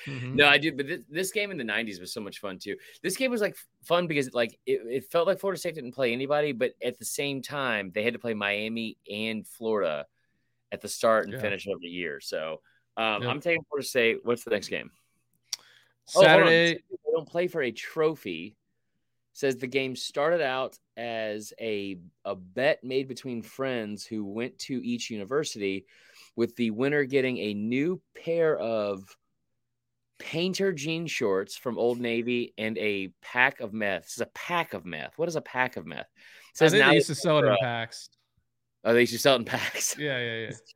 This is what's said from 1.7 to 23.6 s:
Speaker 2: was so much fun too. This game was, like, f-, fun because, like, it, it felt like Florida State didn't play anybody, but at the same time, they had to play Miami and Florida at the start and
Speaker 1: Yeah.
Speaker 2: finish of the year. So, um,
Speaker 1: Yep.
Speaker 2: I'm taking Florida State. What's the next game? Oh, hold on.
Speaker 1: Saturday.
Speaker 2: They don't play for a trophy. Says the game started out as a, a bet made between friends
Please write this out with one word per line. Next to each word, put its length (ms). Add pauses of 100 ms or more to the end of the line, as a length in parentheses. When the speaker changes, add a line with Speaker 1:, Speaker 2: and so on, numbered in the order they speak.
Speaker 2:
was 140
so 80
much 180
fun 200
too. 180 (240)
This 160
game 140
was, 100
like, 120
f-, 140 (160)
fun 220
because, 280
like, 340
it, 180
it 200
felt 200
like 140
Florida 200
State 140
didn't 200
play 200
anybody, 380
but 220 (100)
at 160
the 60
same 360
time, 540
they 80
had 100
to 60
play 160
Miami 600 (140)
and 360
Florida 580 (640)
at 120
the 80
start 340
and 100
Speaker 1:
Yeah. 60
Speaker 2:
finish 280
of 120
the 80
year. 320
So, 400 (380)
um, 260
Speaker 1:
Yep. 80
Speaker 2:
I'm 80
taking 300
Florida 180
State. 380
What's 180
the 80
next 160
game? 240 (680)
Oh, 40 (540)
hold 100
on. 40
Speaker 1:
Saturday. 440
Speaker 2:
They 400
don't 140
play 200
for 140
a 100
trophy. 840 (720)
Says 240
the 120
game 280
started 460
out 360 (200)
as 640
a, 380 (260)
a 100
bet 480
made 240
between 360
friends 640